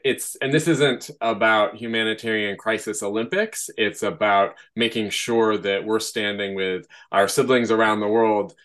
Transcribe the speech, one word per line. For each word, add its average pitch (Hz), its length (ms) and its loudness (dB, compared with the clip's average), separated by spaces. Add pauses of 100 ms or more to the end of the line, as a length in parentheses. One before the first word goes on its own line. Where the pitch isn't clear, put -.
it's, - 300 -2
and 135 180 -2
this 156 160 2
isn't 135 400 2 (100)
about 110 560 2
humanitarian 110 840 -2
crisis 110 460 -4
Olympics. 117 760 -4
It's 104 260 -2
about 101 500 2 (240)
making 110 320 -2
sure 113 480 0
that 98 260 -2
we're 110 160 0
standing 101 560 -4
with 92 300 -2 (260)
our 98 160 4
siblings 120 440 2
around 110 280 2
the 104 80 -2
world, 107 460 2 (120)